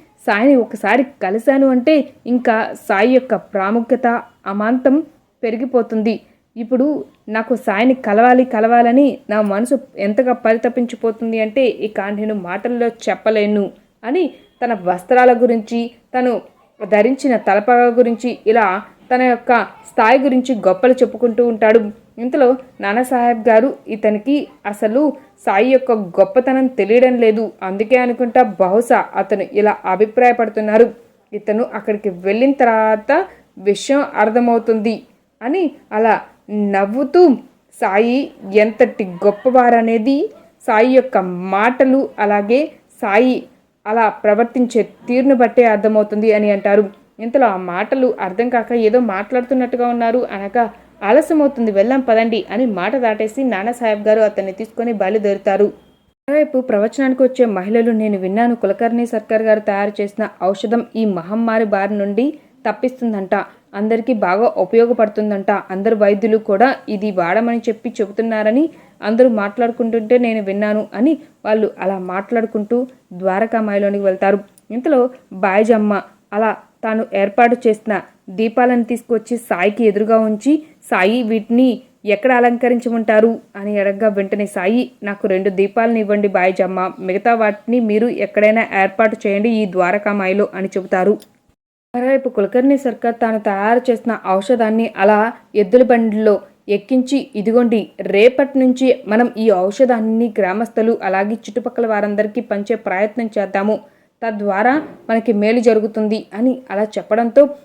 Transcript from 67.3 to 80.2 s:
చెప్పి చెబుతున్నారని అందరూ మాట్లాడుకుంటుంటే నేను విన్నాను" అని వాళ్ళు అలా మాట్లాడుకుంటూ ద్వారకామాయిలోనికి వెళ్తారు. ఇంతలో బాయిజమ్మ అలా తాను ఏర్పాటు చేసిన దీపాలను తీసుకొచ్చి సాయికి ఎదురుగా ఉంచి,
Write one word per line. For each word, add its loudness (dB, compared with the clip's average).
చెప్పి -6
చెబుతున్నారని -2
అందరూ 4
మాట్లాడుకుంటుంటే -2
నేను -2
విన్నాను" -2
అని 0
వాళ్ళు 0
అలా -4
మాట్లాడుకుంటూ -4
ద్వారకామాయిలోనికి -2
వెళ్తారు. 0
ఇంతలో 0
బాయిజమ్మ 0
అలా -2
తాను -4
ఏర్పాటు 2
చేసిన -2
దీపాలను 0
తీసుకొచ్చి -4
సాయికి -2
ఎదురుగా 2
ఉంచి, 0